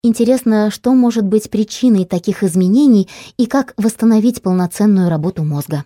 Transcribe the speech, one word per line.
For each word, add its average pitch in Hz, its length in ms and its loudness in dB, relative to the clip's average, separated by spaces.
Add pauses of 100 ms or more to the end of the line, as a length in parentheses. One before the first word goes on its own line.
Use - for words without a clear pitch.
Интересно, 226 680 0
что 247 220 -2
может 233 320 0
быть 208 240 -2
причиной 208 560 0
таких 185 380 -4
изменений 196 680 2 (260)
и 240 120 0
как 269 280 -4
восстановить 220 680 0
полноценную 185 680 0
работу 165 340 -4
мозга. 143 420 -6